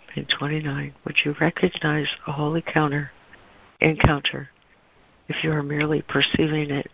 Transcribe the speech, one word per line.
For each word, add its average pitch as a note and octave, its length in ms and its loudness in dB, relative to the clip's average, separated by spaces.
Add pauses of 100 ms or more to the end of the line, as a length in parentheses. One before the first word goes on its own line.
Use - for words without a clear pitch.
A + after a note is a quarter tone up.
(140)
in C#3 120 -6
twenty-nine. C#3+ 680 -4 (100)
Would - 200 -4
you D3 160 0
recognize D3+ 680 2 (180)
a D#3 60 -6
holy D3+ 300 -2
counter, D3 480 0 (680)
encounter C#3+ 680 2 (800)
if - 160 -4
you D#3 80 2
are D3+ 100 0
merely D3 400 0
perceiving D3+ 680 2
it C#3 240 -4